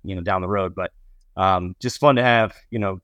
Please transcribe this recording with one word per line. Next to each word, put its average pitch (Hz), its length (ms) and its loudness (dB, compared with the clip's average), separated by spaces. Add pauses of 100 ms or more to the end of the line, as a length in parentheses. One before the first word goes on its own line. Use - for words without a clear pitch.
you 95 120 -8
know, 87 60 -8
down 92 200 -2
the 90 80 -6
road. 92 260 -2
But, 92 160 -6 (460)
um, 92 420 0
just - 200 -6
fun 139 180 6
to 120 60 2
have, 117 320 2 (140)
you 117 80 -8
know, 98 260 -4